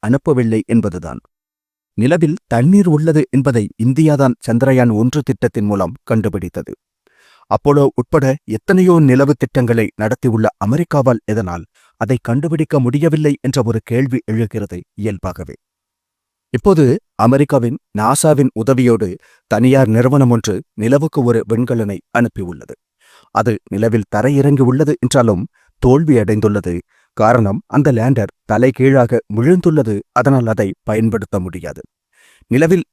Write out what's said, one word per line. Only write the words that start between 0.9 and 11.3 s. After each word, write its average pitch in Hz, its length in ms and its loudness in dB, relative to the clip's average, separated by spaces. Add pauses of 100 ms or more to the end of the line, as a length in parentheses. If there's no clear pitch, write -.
நிலவில் 156 400 2 (100)
தண்ணீர் 175 420 4
உள்ளது 151 400 2
என்பதை 127 340 0 (160)
இந்தியாதான் 135 640 2
சந்திரயான் 120 520 2
ஒன்று 123 280 0
திட்டத்தின் 113 460 -4
மூலம் 98 360 -4
கண்டுபிடித்தது. 92 720 -6 (760)
அப்போலோ 143 420 2
உட்பட 135 320 0 (240)
எத்தனையோ 180 520 2
நிலவு 135 340 4
திட்டங்களை 117 600 -2
நடத்தியுள்ள 110 520 -2 (120)
அமெரிக்காவால் 127 640 0
எதனால் 90 420 -6 (340)